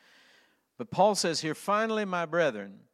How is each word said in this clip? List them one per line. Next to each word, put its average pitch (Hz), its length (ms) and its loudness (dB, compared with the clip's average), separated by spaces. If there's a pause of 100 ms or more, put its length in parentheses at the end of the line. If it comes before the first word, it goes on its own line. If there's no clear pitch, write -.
(760)
But 117 140 -12
Paul 196 240 4
says 165 260 -2
here, 156 140 -4
"Finally, 214 500 0
my 175 220 -4
brethren 117 540 0 (120)